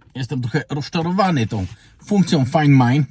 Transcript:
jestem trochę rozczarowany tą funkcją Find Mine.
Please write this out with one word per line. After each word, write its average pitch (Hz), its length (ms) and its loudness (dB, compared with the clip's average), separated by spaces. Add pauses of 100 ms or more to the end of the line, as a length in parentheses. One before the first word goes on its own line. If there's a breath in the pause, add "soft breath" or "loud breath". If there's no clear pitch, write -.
(160)
jestem 131 260 -8
trochę 120 280 -4
rozczarowany 165 800 -2
tą 98 180 -4 (400 loud breath)
funkcją 175 400 2
Find 151 240 2
Mine. 131 420 4